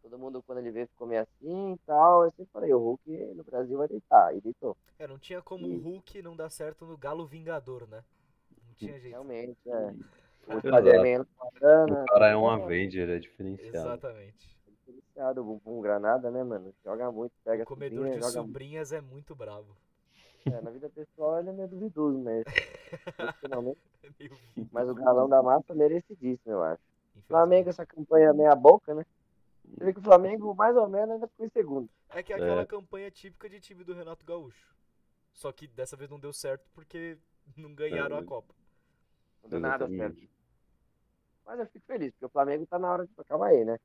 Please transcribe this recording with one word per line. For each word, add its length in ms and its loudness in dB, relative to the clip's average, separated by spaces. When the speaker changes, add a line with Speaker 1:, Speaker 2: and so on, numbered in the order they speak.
Speaker 1:
Todo 180 -20
mundo, 280 -12
quando 120 -10
ele 120 -10
veio, 160 -8
ficou 220 -16
meio 140 -2
assim 500 -10
e 120 -12
tal. 400 6
Eu 120 0
sempre 160 -20
falei, 200 -2
o 60 6
Hulk 320 -4
no 80 -18
Brasil 360 -8
vai 100 -2
deitar, 480 4
e 40 -8
deitou. 360 -8
Speaker 2:
É, 120 -14
não 100 -18
tinha 240 -16
como 240 -14
Speaker 3:
Sim. 100 -8
Speaker 2:
o 40 -8
Hulk 420 -16
não 140 -18
dar 140 -10
certo 360 -14
no 100 -18
Galo 300 -10
Vingador, 640 -12
né? 160 -20
Não 60 -20
tinha 260 -16
jeito. 120 -20
Speaker 1:
Realmente, 540 -14
é. 280 -6
O 60 -12
Speaker 3:
Exato. 160 -6
Speaker 1:
Spider-Man 500 6
não 60 -6
tá 340 -18
dando, 440 6
Speaker 3:
O 40 -6
cara 220 6
é 80 4
um 40 0
Speaker 1:
então 100 -4
Speaker 3:
Avenger, 460 -4
é 80 -2
diferenciado. 580 -14
Speaker 2:
Exatamente. 680 -14
Speaker 1:
É 20 -20
diferenciado, 680 -10
o 40 -8
Bumbum 360 -12
Granada, 500 0
né, 140 -6
mano? 280 -10
Joga 260 -8
muito, 220 -10
pega 200 -4
Speaker 2:
O 40 -8
comedor 340 -12
Speaker 1:
sobrinha, 140 -6
Speaker 2:
de 120 -8
Speaker 1:
joga 160 -6
muito. 100 -10
Speaker 2:
sobrinhas 400 -14
é 80 -10
muito 340 -20
bravo. 400 -18
Speaker 1:
É, 160 -6
na 100 -14
vida 200 -16
pessoal 500 -6
ele 80 -10
é 60 -12
meio 140 -10
duvidoso, 500 -4
mas 260 -4
Speaker 2:
<laughs> 720 -12
Speaker 1:
profissionalmente 600 -8
Speaker 2:
É 80 -20
meio 160 -20
Speaker 1:
mas 160 -4
o 80 -4
galão 320 4
da 160 6
massa 320 2
merecidíssimo, 800 0
eu 100 0
acho. 200 -4
Speaker 2:
Infelizmente. 120 -20
Speaker 1:
Flamengo, 420 4
essa 160 -12
campanha 480 6
meia 200 8
boca, 400 8
né? 120 -8
Você 200 -18
vê 100 0
que 40 -18
o 40 -18
Flamengo, 520 6
mais 220 4
ou 100 4
menos, 260 -2
ainda 140 -8
ficou 200 -14
em 20 -10
segundo. 400 -4
Speaker 2:
É 120 -12
que 120 -10
é 20 -8
aquela 240 -2
Speaker 3:
É. 60 -4
Speaker 2:
campanha 440 -14
típica 380 -20
de 120 -20
time 220 -20
do 120 -14
Renato 320 -18
Gaúcho. 500 -16
Só 180 -14
que 160 -20
dessa 300 -14
vez 140 -18
não 100 -20
deu 140 -16
certo 400 -10
porque 420 -16
não 180 -20
ganharam 420 -6
Speaker 3:
É, 40 -8
Speaker 2:
a 40 -14
Copa. 300 -16
Speaker 1:
Não 80 -20
deu 100 -8
nada 260 -4
Speaker 3:
exatamente. 340 -10
Speaker 1:
certo. 140 -20
Mas 140 -12
eu 60 -6
fico 200 -20
feliz, 260 -8
porque 140 -16
o 40 -10
Flamengo 360 -2
tá 120 -6
na 120 -4
hora 160 -4
de 60 -20
calma 200 -2
aí, 180 6
né? 200 -4